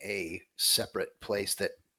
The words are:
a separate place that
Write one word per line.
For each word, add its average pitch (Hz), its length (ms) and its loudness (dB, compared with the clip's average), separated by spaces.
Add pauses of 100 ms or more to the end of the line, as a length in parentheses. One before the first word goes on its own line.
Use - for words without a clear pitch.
a 92 380 -4 (140)
separate - 640 0
place 101 320 0
that - 160 0 (280)